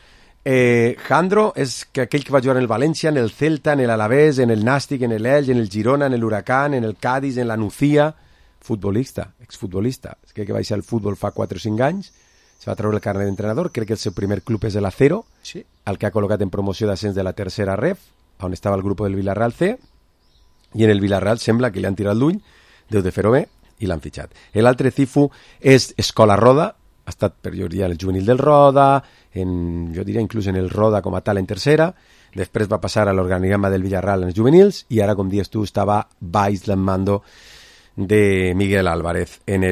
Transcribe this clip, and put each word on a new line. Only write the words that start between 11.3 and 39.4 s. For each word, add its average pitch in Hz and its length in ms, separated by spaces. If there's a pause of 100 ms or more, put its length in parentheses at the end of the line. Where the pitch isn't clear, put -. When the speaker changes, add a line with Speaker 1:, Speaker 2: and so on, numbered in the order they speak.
Speaker 1:
quatre 98 260
o - 20
cinc 107 220
anys, 180 320 (420)
se - 140
va 98 80
treure 107 180
el 101 60
carnet 101 240
d'entrenador, 104 460
crec 110 180
que 110 80
el - 20
seu 101 140
primer 98 260
club 107 240
és 104 140
el 101 80
Acero, 147 400 (160)
Speaker 2:
Sí. - 240 (180)
Speaker 1:
el 98 140
que 107 80
ha 101 80
col·locat 101 260
en 95 140
promoció 101 320
d'ascens 98 320
de 95 80
la 90 80
tercera 98 420
ref, 165 220 (420)
on 92 140
estava 98 240
el 95 80
grup 101 160
del 98 160
Villarreal 98 340
C, 190 220 (1000)
i 107 100
en 110 60
el 101 100
Villarreal 98 400
sembla 120 320
que 95 80
li 98 80
han 98 80
tirat 104 200
l'ull, 160 240 (480)
deu 104 140
de 90 100
fer-ho 107 240
bé, 151 100 (340)
i 101 60
l'han 85 140
fitxat. - 320 (220)
L'altre 123 380
Cifu 143 360 (320)
és 131 360
Escola 104 400
Roda, 127 380 (340)
ha - 20
estat - 300
per, 87 160
jo 92 120
diria, 92 180
el 87 100
juvenil 95 300
del 123 100
Roda, 139 680 (300)
en, 85 640
jo 95 80
diria 104 160
inclús 104 280
en 95 80
el 92 120
Roda 104 320
com 92 160
a 92 80
tal 101 140
en 95 100
tercera, 147 380 (500)
després 101 320
va 101 140
passar 104 260
a 98 80
l'organigrama 95 540
del 95 120
Villarreal 95 440
en - 20
els 90 80
juvenils, 170 540
i 110 100
ara, 101 160
com 95 140
dius 98 180
tu, 110 160
estava 104 380 (180)
baix 101 460
del 101 100
mando 95 460 (720)
de 98 580
Miguel 95 340
Álvarez 85 580